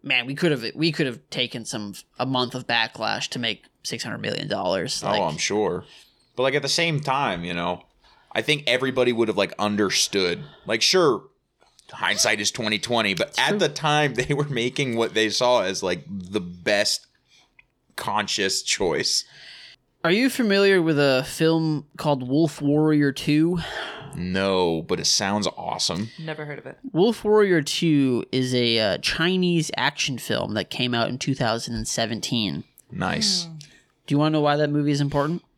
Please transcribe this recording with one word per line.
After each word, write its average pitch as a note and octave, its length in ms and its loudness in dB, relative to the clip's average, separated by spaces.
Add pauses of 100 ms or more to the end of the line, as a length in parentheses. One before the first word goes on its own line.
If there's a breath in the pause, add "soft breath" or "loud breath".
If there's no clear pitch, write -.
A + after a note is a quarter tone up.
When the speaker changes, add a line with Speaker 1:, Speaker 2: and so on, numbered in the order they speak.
Speaker 1:
"Man, B2+ 220 0
we C#3 100 -6
could E3+ 160 2
have, B2 120 -2 (100)
we D#3+ 200 0
could D#3 120 0
have A#2+ 140 -6 (100)
taken A#2+ 360 -6
some, G#2 280 -8 (240)
a B2+ 80 -2
month B2 300 -2
of B2+ 100 -8
backlash A2 640 -2
to B2+ 100 -6
make A2+ 260 -4 (180)
six - 200 -8
hundred A2+ 160 -8
million - 280 -6
dollars." F#2+ 560 -2
Speaker 2:
Oh, G2 60 -2
Speaker 1:
Like, G#2 120 0
Speaker 2:
I'm D#2+ 160 -2
sure. F#2+ 460 -2 (520 loud breath)
But, B2 80 0
like, C3+ 120 0
at C#3+ 60 2
the C#3 80 -4
same E3 320 0
time, C3 420 -2
you E2+ 100 -6
know, F2 300 -4 (480 soft breath)
I A2+ 100 -4
think D3 260 -2
everybody B2+ 460 2
would A2+ 140 2
have, G2+ 100 -2
like, F#2+ 220 0
understood. G2+ 840 0 (220)
Like, A2 160 -2
sure, D#3 420 4 (680)
hindsight G#2 500 0
is G2+ 100 0
twenty G#2+ 280 -2
twenty, A2+ 340 0
but F2+ 160 -2
Speaker 1:
It's - 100 -4
Speaker 2:
at C3+ 100 2
Speaker 1:
true. G#3 100 0
Speaker 2:
the F3+ 100 2
time, D3 440 0
<laughs> - 20 -6
they B2 180 -2
were D3 160 -2
making B2 480 -2
what A2+ 160 0
they A2 160 2
saw B2 340 2
as, F#2 200 -2
like, F2+ 260 -2
the F#2+ 320 -6
best G2+ 640 -2 (880 soft breath)
conscious G2+ 680 -2
choice. - 640 0 (800 loud breath)
Speaker 1:
Are E3+ 80 2
you A#3+ 180 4
familiar G3 520 4
with D#3+ 180 2
a C#3 280 4
film D#3+ 580 2 (120)
called C3+ 300 0
Wolf D3 340 2
Warrior D3 500 4
Two? D#3 480 2 (560 loud breath)
Speaker 2:
No, F#2 680 2
but F2 160 -2
it - 60 -6
sounds G2+ 420 0 (100)
awesome. F2 520 -4 (100)
Speaker 3:
Never D#3 260 -10
heard D3 140 -12
of - 60 -20
it. C3+ 120 -14 (140)
Speaker 1:
Wolf G#3+ 320 2
Warrior G#3 380 6
Two C#3 680 2
is B2+ 240 0
a, A#2 240 4
uh, G2+ 200 2
Chinese F3 760 2
action - 420 -2
film - 360 -4
that G#2 160 -4
came B2 240 -2
out A#2 160 0
in B2+ 80 -6
two C3+ 180 -2
thousand A#2 400 -2
and A2+ 120 -6
seventeen. G#2+ 760 -2 (280)
Speaker 2:
Nice. E3+ 540 -2
Speaker 3:
Hmm. E3 80 -14 (520 loud breath)
Speaker 1:
Do - 100 -2
you C#3+ 40 4
wanna D#3 120 2
know D#3 100 2
why D3 140 2
that D3 140 0
movie D3 220 0
is C#3+ 100 0
important? C#3+ 420 -2 (140)